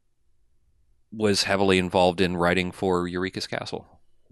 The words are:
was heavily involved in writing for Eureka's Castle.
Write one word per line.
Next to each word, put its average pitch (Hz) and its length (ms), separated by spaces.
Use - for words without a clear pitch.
was 107 320
heavily 98 340
involved 90 420
in 90 160
writing 90 360
for 90 340
Eureka's 90 400
Castle. - 400